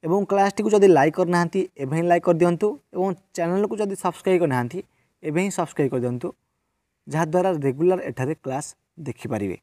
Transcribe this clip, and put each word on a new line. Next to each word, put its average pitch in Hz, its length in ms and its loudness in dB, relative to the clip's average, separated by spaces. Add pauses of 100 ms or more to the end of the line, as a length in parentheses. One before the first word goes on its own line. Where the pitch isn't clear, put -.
ଏବଂ 180 200 0
କ୍ଲାସ୍ଟିକୁ 196 460 0
ଯଦି 202 180 8
ଲାଇକ୍ 156 260 6
କରିନାହାନ୍ତି, 175 460 0 (160)
ଏବେ 139 200 -4
ହିଁ 165 60 0
ଲାଇକ୍ 175 220 2
କରିଦିଅନ୍ତୁ 175 440 2 (260)
ଏବଂ 185 140 -2 (260)
ଚ୍ୟାନେଲକୁ 190 420 -2
ଯଦି 202 180 -4
ସବସ୍କ୍ରାଇବ୍ 185 460 0
କରିନାହାନ୍ତି, 127 380 -2 (440)
ଏବେ 151 200 -4
ହିଁ 196 80 -2
ସବସ୍କ୍ରାଇବ୍ 156 420 -2
କରିଦିଅନ୍ତୁ, 123 360 -4 (800)
ଯାହାଦ୍ୱାରା 165 440 -2 (120)
ରେଗୁଲାର 156 400 0
ଏଠାରେ 143 320 -6
କ୍ଲାସ୍ 135 340 -10 (300)
ଦେଖିପାରିବେ। 110 640 -8